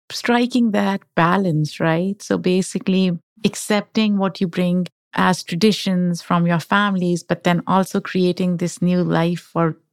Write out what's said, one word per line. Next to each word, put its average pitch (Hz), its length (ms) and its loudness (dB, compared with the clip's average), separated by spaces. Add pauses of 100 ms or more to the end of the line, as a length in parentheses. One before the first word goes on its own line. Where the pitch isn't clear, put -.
(120)
striking 240 600 0
that 196 300 0 (140)
balance, 170 640 2
right? 175 420 -2
So 196 160 -2
basically 185 800 0 (260)
accepting 208 760 0
what 190 240 -2
you 190 60 0
bring 180 400 -2 (260)
as 185 300 0
traditions 180 800 0
from 175 240 0
your 170 140 2
families, 185 640 0
but - 200 -4
then 175 240 2
also 190 340 0
creating 180 560 0
this 170 240 -6
new 180 220 2
life 165 360 0
for 165 380 -2 (160)